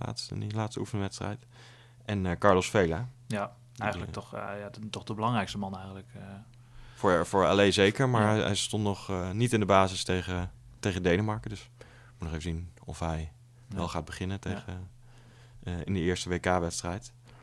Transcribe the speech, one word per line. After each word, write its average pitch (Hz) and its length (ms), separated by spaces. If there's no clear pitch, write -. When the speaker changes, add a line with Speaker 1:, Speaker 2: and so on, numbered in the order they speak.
Speaker 1:
laatst, - 260
in - 80
die 104 160
laatste 107 240
oefenwedstrijd. 98 680
En, 98 200
eh, 87 120
Carlos 92 320
Vela. 95 400
Speaker 2:
Ja, 101 240
eigenlijk 95 360
Speaker 1:
Die, 101 100
eh, - 60
Speaker 2:
toch, 107 120
eh, 104 180
ja, 101 100
de, 107 200
toch 98 140
de 110 100
belangrijkste 107 440
man 95 180
eigenlijk, 95 400
eh. 101 60
Speaker 1:
Voor, 87 300
voor 95 200
L 95 140
A 101 120
zeker, 104 380
maar 117 120
Speaker 2:
Ja. 104 60
Speaker 1:
hij, 107 140
hij 98 140
stond 107 280
nog, 101 260
eh, 92 220
niet 117 220
in 110 60
de 101 60
basis 95 380
tegen, 90 480
tegen 92 240
Denemarken. 107 460
Dus 104 200
moet - 80
nog 82 100
even 78 120
zien 85 300
of - 140
hij 80 320
Speaker 2:
Ja. 98 60
Speaker 1:
wel 87 120
gaat 82 180
beginnen 92 360
Speaker 2:
Ja. - 140
Speaker 1:
tegen, 92 340
eh, 87 100
in 98 100
de 95 60
eerste 90 300
W 87 100
K-wedstrijd. 87 720